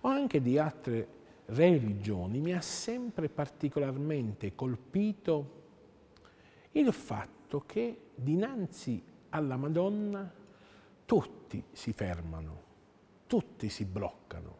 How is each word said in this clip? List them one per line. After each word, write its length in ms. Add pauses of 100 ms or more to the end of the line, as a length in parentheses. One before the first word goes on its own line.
o 60
anche 340
di 160
altre 500 (380)
religioni, 960
mi 120
ha 80
sempre 680
particolarmente 1200
colpito 1080 (1080)
il 200
fatto 760
che 320 (160)
dinanzi 880 (280)
alla 280
Madonna 760 (760)
tutti 680
si 220
fermano, 680 (640)
tutti 440
si 160
bloccano 760